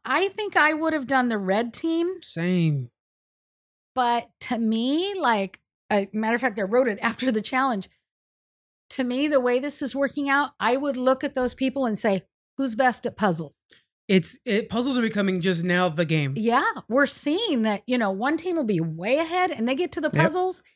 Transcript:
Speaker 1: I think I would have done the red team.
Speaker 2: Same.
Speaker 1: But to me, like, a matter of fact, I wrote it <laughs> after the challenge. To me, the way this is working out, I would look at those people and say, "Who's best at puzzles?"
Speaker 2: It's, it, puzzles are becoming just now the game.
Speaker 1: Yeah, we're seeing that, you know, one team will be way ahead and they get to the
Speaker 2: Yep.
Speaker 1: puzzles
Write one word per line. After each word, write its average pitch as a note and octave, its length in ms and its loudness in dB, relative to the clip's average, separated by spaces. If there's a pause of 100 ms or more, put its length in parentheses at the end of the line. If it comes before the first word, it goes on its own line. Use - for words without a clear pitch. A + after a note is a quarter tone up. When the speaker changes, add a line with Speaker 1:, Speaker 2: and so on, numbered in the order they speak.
Speaker 1:
I E4+ 240 0
think G4+ 280 -4
I D#4 160 4
would D#4+ 200 0
have C#4+ 140 -2
done B3+ 220 2
the A3 100 -2
red G3+ 360 0
team. E4+ 480 -2
Speaker 2:
Same. E3 680 0 (1040)
Speaker 1:
But A#3+ 360 0 (120)
to A#3 160 -4
me, B3+ 640 0
like, A3 400 -2 (320)
a G3+ 200 2
matter A3 240 0
of A#3 40 -2
fact, A3+ 180 -2
I G#3+ 40 -2
wrote A#3+ 260 2
it G3+ 100 -4
<laughs> - 40 -6
after A#3 300 0
the G#3+ 100 0
challenge. C4 460 -2 (1000)
To C4 140 -4
me, B3+ 220 0
the C#4+ 140 4
way B3 180 2
this C#4 240 -4
is C4+ 140 0
working C#4 320 -2
out, C#4 220 2 (100)
I A3+ 160 2
would C#4 200 -2
look C4 280 2
at C#4 100 -4
those B3+ 200 -2
people C4 320 -2
and G#3+ 120 0
say, G3 260 0 (340)
"Who's C4+ 160 -2
best B3 320 0
at - 100 -6
puzzles?" E3 460 -2 (460)
Speaker 2:
It's, F#3+ 360 4
it, A3 240 -2
puzzles B3 300 0
are A#3+ 40 2
becoming G3 380 0
just E3+ 240 0
now F3+ 240 2
the E3 160 0
game. D3 320 0
Speaker 1:
Yeah, A#3 280 2 (240)
we're C4+ 180 4
seeing D#4 560 0
that, G#3+ 240 0
you B3 100 0
know, A3 140 2
one A#3 260 -2
team E4+ 200 -4
will D#4 80 0
be G#3 160 0
way E3 360 -2
ahead F4 360 0
and A3+ 140 -4
they C4 100 0
get F4 160 -2
to E4+ 100 -6
the D4 100 0
Speaker 2:
Yep. D3 100 4
Speaker 1:
puzzles F4+ 400 0 (140)